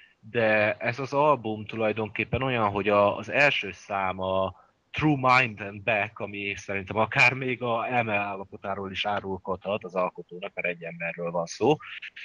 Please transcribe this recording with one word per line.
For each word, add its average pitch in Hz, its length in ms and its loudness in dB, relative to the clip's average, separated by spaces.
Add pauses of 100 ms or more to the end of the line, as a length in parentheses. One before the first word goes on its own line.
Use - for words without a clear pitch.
(300)
De 107 460 4
ez 131 220 -4
az 135 140 -6
album 120 520 2
tulajdonképpen 110 760 -2
olyan, 117 280 2
hogy 101 180 0
a, 101 280 6
az 104 120 -8
első 123 440 2
szám, 95 480 -4
a 95 440 0 (260)
True 151 260 2
Mind 127 440 4
and 101 220 -10
Back, 107 360 0
ami 101 380 -6
szerintem 98 400 -6
akár 123 360 4
még 127 300 -4
a 117 260 0
elme 117 260 0
állapotáról 98 760 -6
is 95 160 -4
árulkodhat 98 800 -4
az 90 100 -12
alkotónak, 90 600 -4
mert 87 120 -4
egy 87 160 -4
emberről 85 480 -6
van 85 160 -2
szó. 139 300 2 (480)